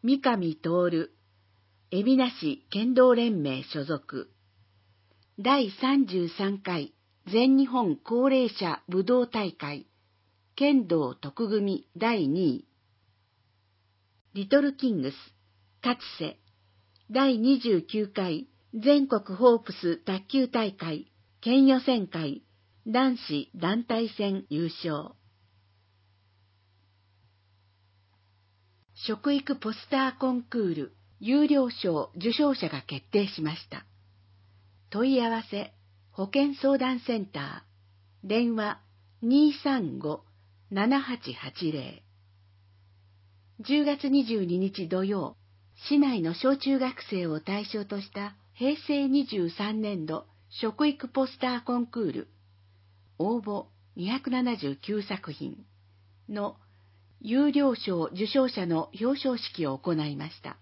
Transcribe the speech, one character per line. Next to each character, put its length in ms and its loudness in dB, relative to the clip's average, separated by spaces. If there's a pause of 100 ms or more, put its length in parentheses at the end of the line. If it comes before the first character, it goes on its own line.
三 160 2
上 360 0
徹、 560 0 (760)
海 140 -2
老 140 6
名 140 2
市 380 -6
剣 240 0
道 200 8
連 280 2
盟 220 -2
所 220 -6
属。 440 -8 (1120)
第 300 2
三 340 2
十 220 -2
三 300 -2
回、 360 -6 (320)
全 320 6
日 100 4
本 280 0
高 340 0
齢 200 4
者 400 -6
武 160 0
道 200 4
大 280 -4
会、 340 -10 (680)
剣 320 4
道 280 2
徳 320 -6
組 480 0
第 320 0
二 300 2
位。 80 -12 (1700)
リ 160 -6
ト 120 6
ル 140 0
キ 160 -2
ン 100 -2
グ 100 -4
ス、 40 -16 (680)
勝 180 0 (200)
瀬。 180 -8 (720)
第 280 4
二 220 4
十 240 2
九 240 -4
回、 400 -4 (260)
全 340 4
国 300 -2
ホ 180 8
ー 40 0
プ 120 -12
ス 260 -2
卓 300 -4
球 200 2
大 260 -2
会、 380 -8 (300)
県 260 6
予 120 6
選 280 0
会、 360 -6 (420)
男 320 2
子 380 -6
団 280 0
体 260 -2
戦 400 -4
優 200 -2 (140)
勝。 320 -6 (3750)
食 380 -2
育 240 -2
ポ 160 -8
ス 160 -16
タ 260 0
ー 20 -20
コ 140 0
ン 120 -2
ク 160 -6
ー 160 0
ル、 200 -8 (240)
優 260 4
良 240 4
賞 460 -2
受 160 -2
賞 240 2
者 140 -4
が 120 -8
決 280 -10
定 180 2
し 140 -8
ま 140 -4
し 140 -18
た。 160 -14 (1040)
問 240 2
い 80 4
合 80 0
わ 200 -2
せ、 240 -8 (380)
保 180 -6
健 260 2
相 220 2
談 240 -2
セ 160 -4
ン 80 -4
タ 400 -12 (580)
ー。 40 -14
電 280 0
話、 240 -4 (420)
二 400 6
三 380 -2
五、 240 -6 (480)
七 300 2
八 320 -8
八 380 -6
零。 300 -8 (1600)
十 240 2
月 240 0
二 180 4
十 200 0
二 120 0
日 300 -2
土 160 0
曜、 320 -4 (540)
市 100 4
内 220 2
の 120 -2
小 220 2
中 240 0
学 300 -4
生 180 -2
を 140 -4
対 240 -6
象 180 -6
と 160 -6
し 120 -12
た 240 -8 (180)
平 340 -2
成 220 0
二 160 2
十 240 -2
三 320 -4
年 240 -4
度 220 -8 (220)
食 380 -2
育 220 -4
ポ 180 0
ス 120 -16
タ 180 -2
ー 60 -8
コ 140 -2
ン 100 -2
ク 200 -4
ー 40 -2
ル、 160 -8 (880)
応 220 0
募 260 -6 (300)
二 140 -6
百 200 -4
七 260 0
十 220 -6
九 240 -6
作 300 -10
品 340 -12 (640)
の 280 -6 (640)
有 300 2
料 240 4
賞 380 -2
受 140 -4
賞 220 2
者 160 -6
の 340 -2
表 200 0
彰 180 -2
式 280 -6
を 120 -2
行 160 -2
い 220 -2
ま 140 -10
し 120 -20
た。 200 -14